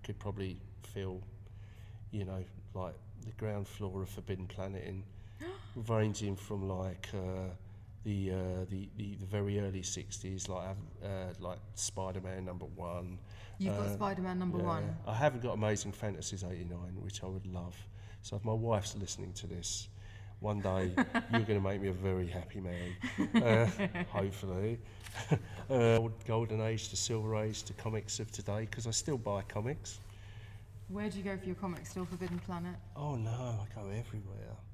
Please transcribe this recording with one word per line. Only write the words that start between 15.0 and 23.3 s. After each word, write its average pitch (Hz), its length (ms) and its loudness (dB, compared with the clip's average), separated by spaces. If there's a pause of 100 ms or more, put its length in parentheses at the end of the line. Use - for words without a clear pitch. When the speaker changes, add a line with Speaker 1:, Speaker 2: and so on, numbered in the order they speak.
Speaker 1:
I 107 60 0
haven't 127 280 6
got 120 120 2
Amazing 104 400 4
Fantasies 98 500 -2
eighty-nine, 87 580 -4
which 98 220 -6
I 92 40 -4
would 95 200 -4
love. 87 300 -4 (440)
So - 140 -6
if 104 80 -2
my 113 80 2
wife's 110 460 4
listening 95 380 -4
to 95 120 -6
this, 87 400 -2 (540)
one 104 180 2
day 95 320 4 (220)
Speaker 2:
<laughs> 143 180 2
Speaker 1:
you're 117 120 6
gonna 104 180 6
make 98 180 2
me 98 80 2
a 92 60 2
very 92 340 4
happy 87 320 -4
man, 87 340 -2 (480)